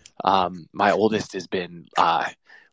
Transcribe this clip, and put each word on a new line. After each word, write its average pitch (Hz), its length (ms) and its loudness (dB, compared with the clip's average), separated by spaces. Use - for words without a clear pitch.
um, 92 480 0
my 101 200 2
oldest 104 420 0
has 95 140 -8
been, 87 400 -8
uh, - 320 2